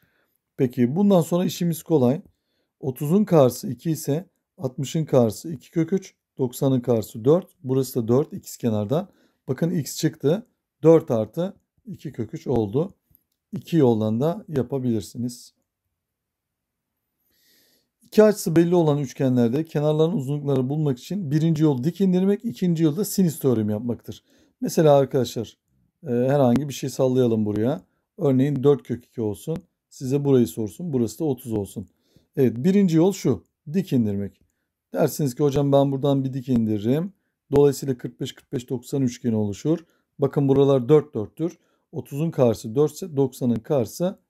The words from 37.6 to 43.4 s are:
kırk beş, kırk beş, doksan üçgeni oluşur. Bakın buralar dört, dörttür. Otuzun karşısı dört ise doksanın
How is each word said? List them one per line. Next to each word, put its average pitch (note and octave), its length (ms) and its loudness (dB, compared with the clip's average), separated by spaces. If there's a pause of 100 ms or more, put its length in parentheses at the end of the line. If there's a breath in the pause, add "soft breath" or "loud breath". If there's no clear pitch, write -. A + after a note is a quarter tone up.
kırk - 220 -14
beş, C3+ 140 -8
kırk - 180 -18
beş, B2+ 180 -8
doksan C3+ 320 -6
üçgeni A#2+ 340 -2
oluşur. G#2+ 420 -2 (400)
Bakın C#3 300 0
buralar C3+ 400 4
dört, D3 260 4
dörttür. D3+ 440 -8 (340)
Otuzun D3+ 380 -6
karşısı A2+ 440 0
dört D3 180 2
ise E3+ 240 -12
doksanın C3 380 0